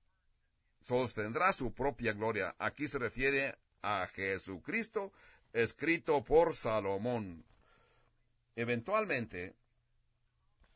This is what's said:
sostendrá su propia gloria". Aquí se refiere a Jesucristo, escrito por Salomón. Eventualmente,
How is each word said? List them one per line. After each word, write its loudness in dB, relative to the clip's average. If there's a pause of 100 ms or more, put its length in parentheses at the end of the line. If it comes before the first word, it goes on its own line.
(800)
sostendrá 0
su -2
propia 0
gloria". -2
Aquí -2
se -4
refiere 0 (240)
a -2
Jesucristo, -4 (400)
escrito 2
por 6
Salomón. -2 (1120)
Eventualmente, -2 (1200)